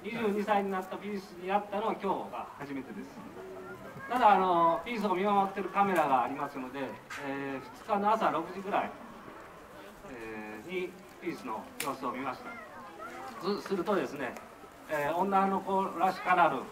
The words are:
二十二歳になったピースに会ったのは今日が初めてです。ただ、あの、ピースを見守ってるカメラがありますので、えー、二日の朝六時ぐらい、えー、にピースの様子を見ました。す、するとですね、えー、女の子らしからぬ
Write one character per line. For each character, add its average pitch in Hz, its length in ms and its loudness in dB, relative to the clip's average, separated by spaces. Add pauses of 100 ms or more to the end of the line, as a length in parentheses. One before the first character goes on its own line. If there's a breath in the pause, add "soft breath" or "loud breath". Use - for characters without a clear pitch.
二 208 60 -6
十 226 180 0
二 202 160 2
歳 208 180 4
に 196 80 -2
な 190 100 0
っ - 80 -8
た 190 100 -6
ピ 196 100 -8
ー 208 100 -4
ス - 140 -10 (100)
に 185 80 -4
会 202 80 4
っ 196 120 2
た 202 100 0
の 226 80 -2
は - 60 0
今 - 60 -8
日 - 300 -2
が - 160 -8 (120)
初 139 160 -8
め 135 80 -6
て 113 100 -12
で 101 80 -10
す。 - 180 -14 (880)
た 247 100 0
だ、 214 160 10
あ 190 40 8
の、 170 460 6
ピ 240 80 -4
ー 220 80 -2
ス 196 60 2
を 185 80 4
見 185 100 2
守 202 260 6
っ - 20 -10
て 202 100 -4
る 180 80 -4
カ 202 120 4
メ 196 120 4
ラ 151 120 6
が 131 160 6
あ 131 60 0
り 135 60 -4
ま 143 140 -4
す 139 100 -8
の 127 120 -8
で、 139 100 -6 (460)
え 139 320 -4
ー、 - 20 -6 (280)
二 220 60 2
日 202 40 2
の 208 140 4
朝 196 180 4
六 160 220 0
時 196 80 -8
ぐ 190 100 -6
ら 151 120 2
い、 - 80 -4 (1200)
え 110 560 -10
ー、 - 20 -10
に 185 220 -4 (280)
ピ 175 100 -4
ー 139 60 -6
ス - 80 -12
の 113 200 -4 (180)
様 139 120 -2
子 131 120 -6
を 120 60 0
見 127 80 -6
ま 131 140 -4
し - 100 -12
た。 - 60 -10 (920)
す、 175 200 0
す 190 120 -2
る 170 80 0
と 202 140 2
で 143 100 2
す - 60 -6
ね、 135 220 -6 (560)
え 147 200 0
ー、 220 60 0
女 196 300 6
の 196 140 2
子 190 220 2 (160)
ら 185 140 6
し - 80 -6
か 180 160 4
ら 165 140 8
ぬ 127 100 -2 (120)